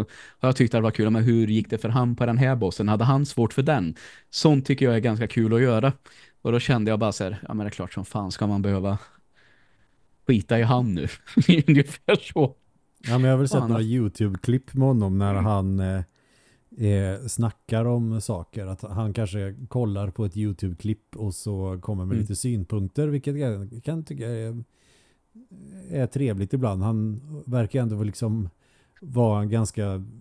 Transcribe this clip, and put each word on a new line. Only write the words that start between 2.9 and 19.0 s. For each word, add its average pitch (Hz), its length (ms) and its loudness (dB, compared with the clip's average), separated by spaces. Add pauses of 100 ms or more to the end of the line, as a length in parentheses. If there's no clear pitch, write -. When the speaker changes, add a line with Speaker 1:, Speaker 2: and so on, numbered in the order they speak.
Speaker 1:
han 135 220 2
svårt 117 260 0
för 135 100 0
den? 123 320 0 (360)
Sånt 143 360 4
tycker 135 200 2
jag 120 80 4
är 113 60 4
ganska 110 260 0
kul 113 280 2
att 120 80 4
göra. 123 300 4 (500)
Och 120 100 0
då 120 80 2
kände 113 300 2
jag 110 80 2
bara 107 140 0
så 101 120 -4
här, 92 240 -6
ja, - 60 -8
men 104 100 -4
det 104 40 -6
är - 20 -10
klart 92 220 -10
som 95 120 -8
fan 98 280 -6
ska - 140 -2
man 101 160 0
behöva 98 360 0 (1300)
skita 117 320 2
i 117 40 4
han 123 320 2
nu. - 140 -2 (280)
<laughs> 170 300 4
Ungefär 147 500 4 (160)
så. 143 220 0 (440)
Speaker 2:
Ja, 123 200 0
men 131 60 4
jag 131 80 6
har 131 60 4
väl 139 100 2
sett 139 100 2
Speaker 1:
Fan, 123 100 0
Speaker 2:
några 113 100 2
Speaker 1:
alltså. 113 120 0
Speaker 2:
YouTube-klipp 113 840 0
med 131 140 4
honom 101 300 2
när 101 140 2
Speaker 1:
Mm. 98 120 0
Speaker 2:
han... 95 360 2
Eh, 95 220 -2 (880)
eh, 98 360 0
snackar 113 580 -2
om 117 360 0
saker. 98 460 -8
Att 95 160 -8
han 107 300 -4